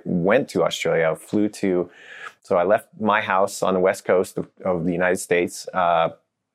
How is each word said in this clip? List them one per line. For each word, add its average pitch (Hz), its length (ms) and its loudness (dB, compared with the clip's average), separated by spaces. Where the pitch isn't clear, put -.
went 92 460 0
to 92 120 0
Australia. 82 480 0
I 80 40 -2
flew 107 340 -2
to, 90 420 -2
so 95 160 -2
I 87 60 2
left 104 240 2
my 107 220 2
house 98 400 0
on 95 100 0
the 92 80 0
west 95 240 0
coast 95 320 0
of, - 120 -8
of 90 220 -2
the 90 80 0
United 90 240 0
States, 90 560 -2
uh, 85 380 2